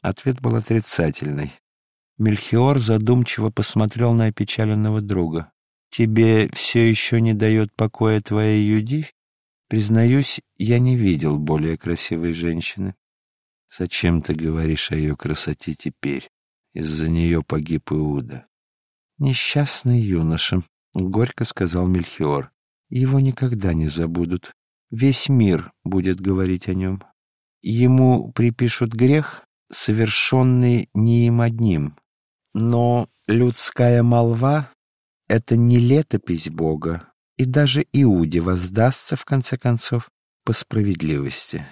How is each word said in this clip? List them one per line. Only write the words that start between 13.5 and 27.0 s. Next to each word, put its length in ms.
"Зачем 440
ты 140
говоришь 560
о 60
её 200
красоте 580
теперь? 540
Из-за 340
неё 340
погиб 480
Иуда". 560
"Несчастный 840
юноша", 640
горько 500
сказал 420
Мельхиор. 640
"Его 320
никогда 520
не 160
забудут. 640
Весь 380
мир 440
будет 360
говорить 480
о 60
нём. 280